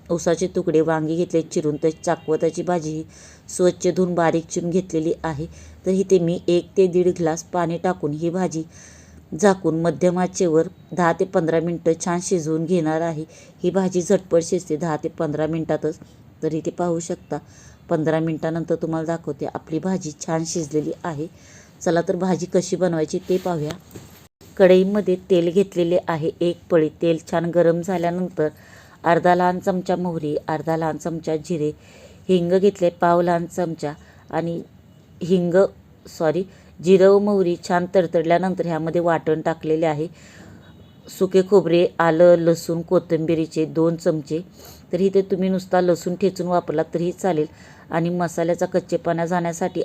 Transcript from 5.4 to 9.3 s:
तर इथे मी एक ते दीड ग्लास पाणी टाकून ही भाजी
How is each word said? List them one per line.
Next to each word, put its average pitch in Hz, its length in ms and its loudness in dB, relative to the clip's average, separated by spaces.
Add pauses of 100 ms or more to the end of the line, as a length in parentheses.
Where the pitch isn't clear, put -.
तर 180 40 0
इथे 190 280 4
मी 170 300 0
एक 175 280 2
ते 190 100 6
दीड 180 220 2
ग्लास 170 340 -2
पाणी 170 360 -4
टाकून 180 320 -4
ही 156 200 -4
भाजी 160 320 -4 (800)